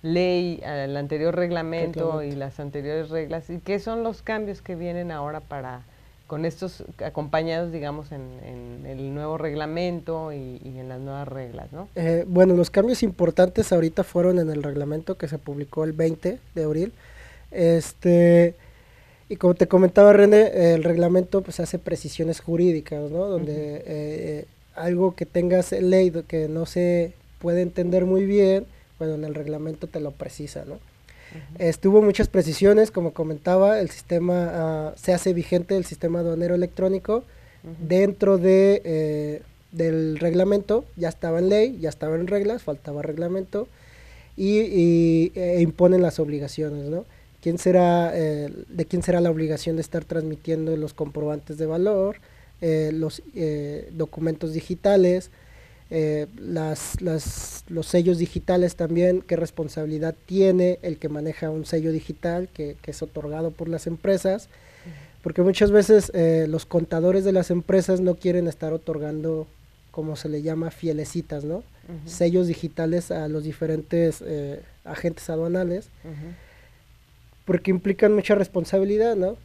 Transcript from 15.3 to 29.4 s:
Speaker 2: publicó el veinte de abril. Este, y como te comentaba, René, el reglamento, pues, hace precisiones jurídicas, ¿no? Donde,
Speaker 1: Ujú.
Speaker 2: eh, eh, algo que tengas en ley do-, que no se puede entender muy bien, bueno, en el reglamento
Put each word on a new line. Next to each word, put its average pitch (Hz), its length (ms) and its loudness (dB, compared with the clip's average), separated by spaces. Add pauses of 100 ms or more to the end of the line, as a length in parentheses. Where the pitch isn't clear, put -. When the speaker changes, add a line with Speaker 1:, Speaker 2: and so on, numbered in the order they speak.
Speaker 2:
publicó 143 460 -6
el 156 100 -4
veinte 165 460 -2 (160)
de 165 80 -4
abril. 160 300 -2 (580)
Este, 170 1040 6 (760)
y 208 80 -6
como 180 180 4
te 180 120 4
comentaba, 190 460 8
René, 202 600 8
el 160 100 2
reglamento, 175 580 2
pues, 185 180 -12
hace 175 200 -6
precisiones 160 600 -6
jurídicas, 160 680 0
¿no? 170 160 -2
Donde, 170 280 -4
Speaker 1:
Ujú. 151 80 -6
Speaker 2:
eh, 147 260 -8
eh, 151 580 -8 (300)
algo 175 400 0
que 170 100 -6
tengas 180 480 0
en 185 160 0
ley 185 220 6
do-, 160 140 -6
que 156 220 -4
no 160 180 -4
se 175 480 0 (260)
puede 175 220 0
entender 180 440 0
muy 190 200 2
bien, 196 400 4 (340)
bueno, 160 160 -4
en 151 100 -8
el 151 100 -8
reglamento 151 520 -8